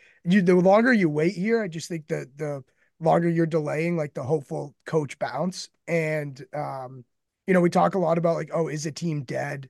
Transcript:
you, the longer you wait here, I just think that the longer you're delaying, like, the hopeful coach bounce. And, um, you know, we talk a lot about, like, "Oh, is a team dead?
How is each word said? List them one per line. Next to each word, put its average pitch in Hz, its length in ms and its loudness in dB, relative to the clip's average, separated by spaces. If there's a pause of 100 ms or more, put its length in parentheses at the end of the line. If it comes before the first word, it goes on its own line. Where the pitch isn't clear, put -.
(240)
you, 190 180 4
the 180 140 6
longer 202 380 6
you 190 160 4
wait 156 260 0
here, 220 260 0
I 208 60 -4
just 165 220 -10
think 165 180 -8
that 143 300 -8
the 147 260 -8 (380)
longer 165 280 4
you're 165 160 2
delaying, 160 520 -2
like, 151 160 -4
the 147 100 -10
hopeful 147 500 -6 (120)
coach 151 340 -4
bounce. 147 480 -6 (180)
And, 156 560 -4 (120)
um, 131 500 -10 (420)
you 190 80 2
know, 185 60 6
we 175 100 6
talk 175 260 2
a 196 40 0
lot 165 180 2
about, 165 180 2
like, 156 180 -6
"Oh, 156 160 -2
is 151 160 -6
a 160 60 -6
team 151 320 -4
dead? 139 460 -8